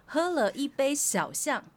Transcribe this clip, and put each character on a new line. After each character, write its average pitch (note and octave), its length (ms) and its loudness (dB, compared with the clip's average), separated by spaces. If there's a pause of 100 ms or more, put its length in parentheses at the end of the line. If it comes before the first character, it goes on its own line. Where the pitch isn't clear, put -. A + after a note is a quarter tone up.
喝 E4+ 220 2
了 C#4+ 220 2
一 - 160 -4
杯 C4+ 260 0
小 G3 400 0
象。 C4+ 300 -2 (140)